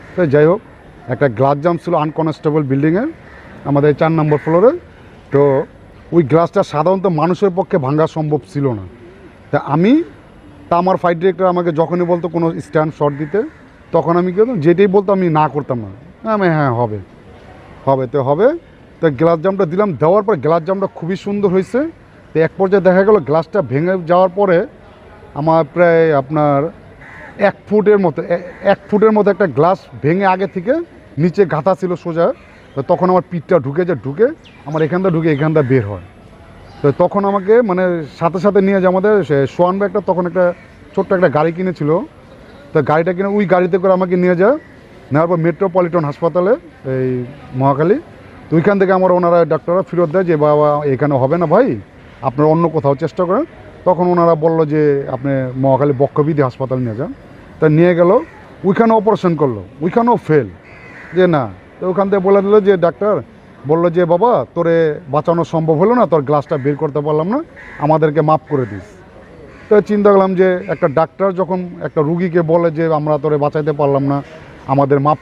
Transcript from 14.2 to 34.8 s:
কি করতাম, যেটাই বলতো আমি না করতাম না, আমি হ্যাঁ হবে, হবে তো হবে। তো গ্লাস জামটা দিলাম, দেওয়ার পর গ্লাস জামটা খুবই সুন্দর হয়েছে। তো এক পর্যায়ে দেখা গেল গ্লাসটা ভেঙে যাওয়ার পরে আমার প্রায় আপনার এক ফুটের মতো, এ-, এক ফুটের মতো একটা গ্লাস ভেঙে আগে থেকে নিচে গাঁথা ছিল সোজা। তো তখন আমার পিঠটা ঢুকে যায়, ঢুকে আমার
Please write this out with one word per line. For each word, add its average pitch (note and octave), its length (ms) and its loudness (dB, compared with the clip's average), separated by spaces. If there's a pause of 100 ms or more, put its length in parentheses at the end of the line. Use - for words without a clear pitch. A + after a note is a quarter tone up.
কি F3 60 -4
করতাম, A3+ 220 0
যেটাই E3+ 260 4
বলতো G3 260 0
আমি F#3 160 0
না D#3 200 2
করতাম C3 300 -6
না, A2+ 540 -10
আমি G3+ 140 0
হ্যাঁ D3+ 240 0
হবে, A2+ 280 -4 (880)
হবে C3 200 0
তো C3+ 160 -2
হবে। G3 360 0 (420)
তো E3 100 2
গ্লাস D#3+ 300 0
জামটা F#3+ 260 -2
দিলাম, F#3 260 -2
দেওয়ার E3 300 2
পর G3+ 140 -2
গ্লাস D#3 260 -2
জামটা F#3+ 320 -4
খুবই F3+ 220 -6
সুন্দর G3+ 320 -4
হয়েছে। G#3+ 420 -2 (440)
তো D#3 60 0
এক D#3+ 160 0
পর্যায়ে F#3+ 260 0
দেখা F#3 220 4
গেল G#3+ 140 4
গ্লাসটা D#3+ 440 -2
ভেঙে D#3 440 -2
যাওয়ার F3+ 220 2
পরে F#3 380 0 (680)
আমার D#3+ 300 2 (100)
প্রায় E3 400 4
আপনার D3 560 0 (680)
এক G3+ 160 2 (160)
ফুটের G#3 280 4
মতো, E3+ 240 -2
এ-, F3 160 -4 (240)
এক G3 160 0 (120)
ফুটের G#3+ 220 4
মতো G3+ 180 2
একটা G3 160 0
গ্লাস D#3+ 320 0 (240)
ভেঙে F3+ 240 0
আগে F#3 200 0
থেকে F#3+ 280 -4 (440)
নিচে F3+ 260 2
গাঁথা D#3 300 0
ছিল F3+ 200 -4
সোজা। E3+ 380 -2 (420)
তো C3+ 80 -6
তখন F3+ 280 0
আমার F3+ 200 2
পিঠটা F3 280 -2
ঢুকে C#3 260 -4
যায়, E3+ 200 -4
ঢুকে D3+ 220 0 (400)
আমার D#3 160 -4